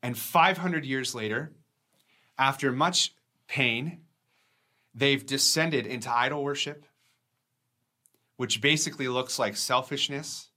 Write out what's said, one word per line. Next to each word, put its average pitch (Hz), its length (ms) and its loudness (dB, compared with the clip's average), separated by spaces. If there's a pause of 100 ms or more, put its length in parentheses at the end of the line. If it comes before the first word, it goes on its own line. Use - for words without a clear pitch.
And 123 160 -4
five 180 420 4
hundred 170 260 -2
years 131 300 -4
later, 117 400 -4 (840)
after 135 320 2
much 156 440 2 (340)
pain, 143 580 -2 (880)
they've 135 320 2
descended 143 600 2
into 117 240 -6
idol 131 340 0
worship, 143 420 -4 (1500)
which 123 240 -2
basically 143 480 0
looks 127 300 -2
like 104 180 0
selfishness - 1000 -2